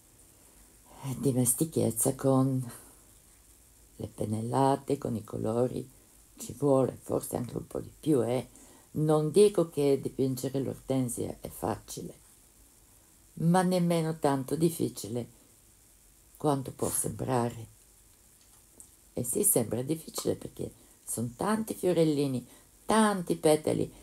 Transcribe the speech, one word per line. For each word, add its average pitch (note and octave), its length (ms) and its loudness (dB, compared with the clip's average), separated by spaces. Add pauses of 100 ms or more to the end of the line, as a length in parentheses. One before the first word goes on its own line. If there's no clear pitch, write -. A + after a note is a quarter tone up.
(1160)
dimestichezza B2+ 1000 0
con C3 560 2 (1300)
le G#2+ 100 -10
pennellate, B2+ 920 -2
con A#2 180 -4
i G#2 80 -6
colori, A#2 640 -2 (480)
ci - 160 -14
vuole, C3+ 480 2
forse - 380 -4
anche A#2+ 180 -6
un A#2 100 -8
po' - 140 -8
di A2 180 -12
più, C#3+ 240 2
eh. B2 260 -2 (440)
Non D3+ 380 2
dico F#3+ 400 6
che C#3 280 2
dipingere C3 600 -2
l'ortensia B2 800 -4
è - 80 -12
facile, - 640 -8 (1200)
ma E3+ 280 4
nemmeno E3+ 560 2
tanto C#3 380 0
difficile B2 680 -2 (1120)
quanto C#3 360 0
può - 180 -6
sembrare. A#2+ 800 -2 (1400)
E B2 100 -4
sì, G3+ 200 -2
sembra A#2 380 0
difficile D3 540 -4
perché - 360 -10 (320)
sono A#2 320 -4
tanti G#3+ 380 -2
fiorellini, D3 720 2 (400)
tanti G3+ 500 2
petali, D3+ 560 2 (100)